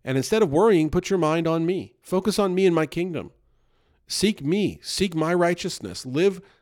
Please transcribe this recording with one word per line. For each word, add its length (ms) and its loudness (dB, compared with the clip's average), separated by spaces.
And 140 -2
instead 260 0
of 80 2
worrying, 380 4
put 220 -2
your 80 2
mind 280 0
on 200 0
me. 340 -4
Focus 380 -2
on 160 2
me 100 2
and 100 4
my 120 2
kingdom. 460 -6
Seek 360 -2
me. 400 -2
Seek 320 -4
my 200 0
righteousness. 720 -4
Live 340 0